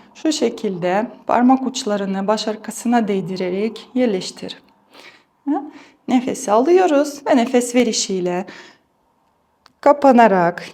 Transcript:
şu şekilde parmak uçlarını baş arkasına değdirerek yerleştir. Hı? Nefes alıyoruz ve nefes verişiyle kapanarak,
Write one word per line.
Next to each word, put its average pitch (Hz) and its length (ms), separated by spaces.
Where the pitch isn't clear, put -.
şu - 180
şekilde 202 760
parmak 254 400
uçlarını 202 600
baş 214 220
arkasına 220 600
değdirerek 190 840
yerleştir. 214 680
Hı? 294 140
Nefes 247 400
alıyoruz 294 760
ve 311 100
nefes 240 380
verişiyle 190 720
kapanarak, 226 920